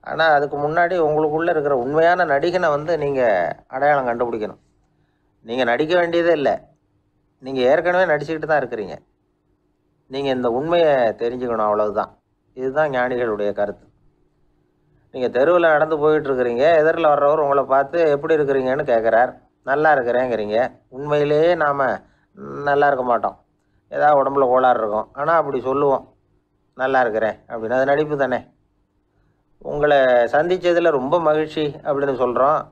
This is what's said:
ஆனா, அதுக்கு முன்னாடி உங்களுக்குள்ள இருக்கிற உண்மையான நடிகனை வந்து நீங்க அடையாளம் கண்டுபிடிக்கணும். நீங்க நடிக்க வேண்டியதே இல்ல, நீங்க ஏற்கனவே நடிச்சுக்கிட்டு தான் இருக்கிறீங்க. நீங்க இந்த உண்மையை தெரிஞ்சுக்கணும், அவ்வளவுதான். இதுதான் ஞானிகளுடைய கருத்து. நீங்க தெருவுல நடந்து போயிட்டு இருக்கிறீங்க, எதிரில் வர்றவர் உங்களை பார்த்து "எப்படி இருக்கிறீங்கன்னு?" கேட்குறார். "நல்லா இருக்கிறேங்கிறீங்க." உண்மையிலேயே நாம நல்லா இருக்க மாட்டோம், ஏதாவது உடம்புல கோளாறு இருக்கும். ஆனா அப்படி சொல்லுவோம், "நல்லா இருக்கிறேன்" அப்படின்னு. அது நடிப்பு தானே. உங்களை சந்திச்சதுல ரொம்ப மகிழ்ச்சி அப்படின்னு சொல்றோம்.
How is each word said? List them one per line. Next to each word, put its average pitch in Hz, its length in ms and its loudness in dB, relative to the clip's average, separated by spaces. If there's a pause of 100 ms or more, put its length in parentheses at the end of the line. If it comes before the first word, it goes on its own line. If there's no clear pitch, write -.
ஆனா, 156 240 -2
அதுக்கு 143 320 2
முன்னாடி 170 420 -2
உங்களுக்குள்ள 156 500 0
இருக்கிற 143 280 0
உண்மையான 165 480 2
நடிகனை 165 440 0
வந்து 151 280 -2
நீங்க 139 240 -2 (460)
அடையாளம் 139 400 0
கண்டுபிடிக்கணும். 117 520 -6 (840)
நீங்க 123 180 -4
நடிக்க 151 320 0
வேண்டியதே 170 360 2
இல்ல, 135 300 0 (800)
நீங்க 131 220 -6
ஏற்கனவே 175 440 2
நடிச்சுக்கிட்டு 156 400 -4
தான் 147 160 0
இருக்கிறீங்க. 107 340 -8 (1120)
நீங்க 139 220 -4
இந்த 127 200 0
உண்மையை 156 460 2
தெரிஞ்சுக்கணும், 117 720 -2
அவ்வளவுதான். 107 440 -2 (420)
இதுதான் 131 360 -2
ஞானிகளுடைய 120 640 -2
கருத்து. 101 320 -6 (1300)
நீங்க 127 160 -4 (120)
தெருவுல 175 200 4
நடந்து 156 400 2
போயிட்டு 151 300 2
இருக்கிறீங்க, 127 480 2
எதிரில் 165 280 2
வர்றவர் 147 340 2
உங்களை 139 240 0
பார்த்து 139 460 0
"எப்படி 151 260 0
இருக்கிறீங்கன்னு?" 135 480 -2
கேட்குறார். 117 480 2 (320)
"நல்லா 147 320 2
இருக்கிறேங்கிறீங்க." 120 640 -2 (300)
உண்மையிலேயே 147 680 0
நாம 139 440 0 (640)
நல்லா 143 240 2
இருக்க 127 180 0
மாட்டோம், 110 320 -2 (520)
ஏதாவது 143 300 2
உடம்புல 135 280 0
கோளாறு 127 320 2
இருக்கும். 107 340 -4
ஆனா 151 220 -2
அப்படி 139 260 -2
சொல்லுவோம், 135 520 -2 (640)
"நல்லா 131 260 0
இருக்கிறேன்" 110 460 -2
அப்படின்னு. 113 240 -8
அது 131 140 0
நடிப்பு 147 320 0
தானே. 127 220 -2 (1200)
உங்களை 147 380 0 (280)
சந்திச்சதுல 175 640 0
ரொம்ப 147 320 0
மகிழ்ச்சி 156 440 0 (180)
அப்படின்னு 139 320 -2
சொல்றோம். 127 560 0